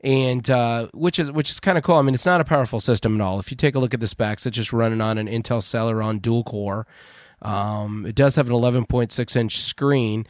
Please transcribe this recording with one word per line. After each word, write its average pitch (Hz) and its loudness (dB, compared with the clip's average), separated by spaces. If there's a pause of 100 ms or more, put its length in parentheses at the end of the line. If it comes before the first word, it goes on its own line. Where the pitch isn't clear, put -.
and, 127 0
uh, 117 2
which 170 0
is, 147 -2
which 147 -2
is - -4
kinda 180 2
cool. 175 4
I 143 6
mean, 135 4
it's 123 -2
not 180 4
a 151 0
powerful 131 0
system 110 2
at - -
all. 95 -2
If - -8
you 135 -10
take 143 2
a 135 0
look 127 0
at 117 -6
the 113 -2
specs, 107 -4
it's 117 -4
just 113 -2
running 113 2
on 110 0
an 107 -4
Intel 113 -2
Celeron 110 -2
dual 117 2
core. 101 -4 (560)
Um, 104 -4
it 113 -8
does 139 4
have 135 2
an 123 0
eleven 120 2
point 123 -2
six 123 -4
inch 117 0
screen, 117 0